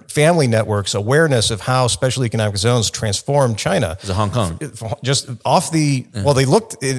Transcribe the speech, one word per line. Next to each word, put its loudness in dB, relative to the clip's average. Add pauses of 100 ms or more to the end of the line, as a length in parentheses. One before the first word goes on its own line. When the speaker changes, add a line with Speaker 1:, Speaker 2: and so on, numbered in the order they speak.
Speaker 1:
family 4
networks, 0
awareness 2
of -6
how 2
special 0
economic 0
zones 2
transform -2
China. -2
Speaker 2:
Is -8
it -2
Hong 0
Kong? -2
Speaker 1:
It, -10 (320)
just -2 (160)
off 2
the, 0
Speaker 2:
Yeah. -6
Speaker 1:
well, 4
they 2
looked 0
in, -2